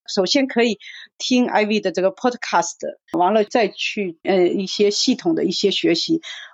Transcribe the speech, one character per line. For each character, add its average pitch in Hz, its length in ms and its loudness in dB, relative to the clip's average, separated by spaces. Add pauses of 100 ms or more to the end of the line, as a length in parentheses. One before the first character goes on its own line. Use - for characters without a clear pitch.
首 185 200 0
先 175 180 2
可 226 160 0
以 233 160 2 (400)
听 247 300 0
Ivy 208 340 0
的 196 100 -2
这 175 120 0
个 190 80 2
podcast， 214 680 -2 (400)
完 175 160 4
了 220 100 4
再 214 240 0
去， - 540 -6
呃， 185 260 2
一 190 200 -2
些 208 240 0
系 240 240 0
统 175 180 0
的 160 100 0
一 190 80 0
些 190 200 0
学 165 240 2
习， 165 260 -2 (320)